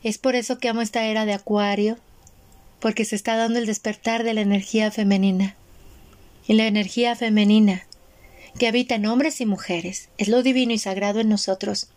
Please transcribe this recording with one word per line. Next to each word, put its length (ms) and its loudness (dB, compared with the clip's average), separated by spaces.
Es 140 -4
por 180 0
eso 240 -4
que 100 -2
amo 120 -2
esta 240 -2
era 200 0
de 80 0
Acuario, 640 0
porque 240 -2
se 120 -6
está 200 -4
dando 240 0
el 60 -2
despertar 580 -4
de 100 -2
la 80 -2
energía 500 0
femenina. 640 0
Y 60 4
la 140 4
energía 480 0
femenina, 720 4
que 100 0
habita 280 0
en 120 -2
hombres 340 0
y 40 -4
mujeres, 720 -6
es 120 -2
lo 120 4
divino 320 2
y 40 -2
sagrado 420 -2
en 100 2
nosotros. 680 -2